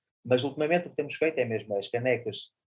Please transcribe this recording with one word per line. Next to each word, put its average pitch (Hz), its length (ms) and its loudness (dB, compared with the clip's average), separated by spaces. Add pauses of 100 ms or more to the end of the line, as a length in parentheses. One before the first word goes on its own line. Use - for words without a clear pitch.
(240)
Mas 123 200 4
ultimamente 151 440 0
o - 40 -12
que - 40 -20
temos 143 200 -4
feito 156 220 0
é 127 60 4
mesmo 110 320 -2
as 98 140 -2
canecas 120 640 -2 (200)